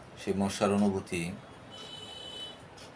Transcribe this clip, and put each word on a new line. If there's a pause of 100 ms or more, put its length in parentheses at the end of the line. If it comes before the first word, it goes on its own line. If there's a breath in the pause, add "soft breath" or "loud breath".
(240)
সেই
মশার
অনুভূতি (1600)